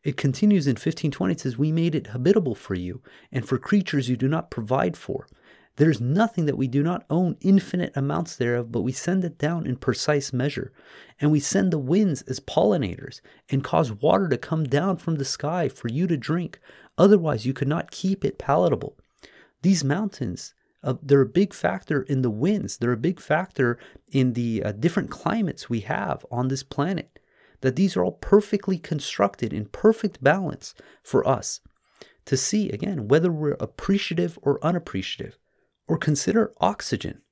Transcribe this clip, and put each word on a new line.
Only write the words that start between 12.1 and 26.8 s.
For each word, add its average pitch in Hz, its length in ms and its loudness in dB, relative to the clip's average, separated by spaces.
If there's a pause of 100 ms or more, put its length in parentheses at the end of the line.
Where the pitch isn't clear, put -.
as - 160 -6
pollinators 165 840 0 (280)
and 139 160 0
cause 160 260 2
water 170 380 2
to 131 80 2
come 160 280 -2
down 165 340 0
from 165 180 -4
the 139 80 -4
sky 156 440 -4
for - 200 -8
you 151 180 -2
to 165 120 0
drink. 160 420 -4 (380)
Otherwise, 160 480 6
you 135 80 -2
could 131 140 -2
not 160 220 -2
keep 190 360 -2
it - 100 -2
palatable." - 640 0 (640)
These 175 200 4
mountains, 139 680 -4 (300)
uh, - 200 -2
they're 139 200 6
a 127 40 4
big 180 280 0
factor 160 480 -2
in 135 180 -2
the 123 100 0
winds. 139 460 -2
They're 120 160 0
a 113 60 -2
big 160 200 -2
factor 143 600 0 (300)
in 127 260 2
the, 113 280 -2
uh, 104 100 -2
different 147 360 -2
climates - 640 -4
we 113 100 0
have 180 500 -4
on 127 180 -2
this 135 160 -4
planet. - 540 -6 (440)